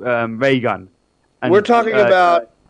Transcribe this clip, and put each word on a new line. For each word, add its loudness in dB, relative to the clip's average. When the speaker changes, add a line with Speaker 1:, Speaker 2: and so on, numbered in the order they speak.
Speaker 1:
um, -4
ray 0
gun. -6
And, -4
Speaker 2:
We're 4
talking 0
Speaker 1:
uh, 2
Speaker 2:
about, 2